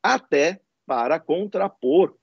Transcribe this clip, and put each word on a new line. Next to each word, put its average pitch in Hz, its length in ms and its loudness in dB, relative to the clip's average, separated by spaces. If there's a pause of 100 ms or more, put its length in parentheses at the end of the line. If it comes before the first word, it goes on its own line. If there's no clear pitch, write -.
até 185 600 0 (240)
para 131 340 -2
contrapor 185 1040 -2